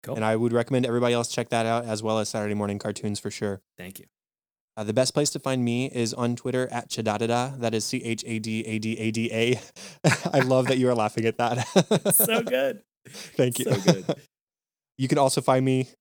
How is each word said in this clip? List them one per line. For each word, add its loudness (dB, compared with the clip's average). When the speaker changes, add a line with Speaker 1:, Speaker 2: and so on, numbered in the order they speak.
Speaker 1:
Cool. -6
Speaker 2:
And -2
I 4
would 0
recommend 2
everybody 2
else 0
check -4
that 0
out, -2
as -4
well 0
as -4
Saturday -4
Morning -4
Cartoons -6
for -8
sure. -6
Speaker 1:
Thank -14
you. -20
Speaker 2:
Uh, -8
the -2
best 2
place 2
to -8
find 0
me 0
is -2
on -2
Twitter -2
at -8
Chadadada. 0
That -2
is 0
C -4
H -4
A -4
D -4
A -4
D -4
A -2
D -2
A. 2
<laughs> 2
I 6
love 4
that 2
you 2
are 4
laughing 0
at 0
that. 2
<laughs> 2
Speaker 1:
So 2
good. -2
Speaker 2:
Thank -2
you. -2
Speaker 1:
So 0
good. -2
Speaker 2:
<laughs> -2
You 0
can 4
also 4
find 4
me 0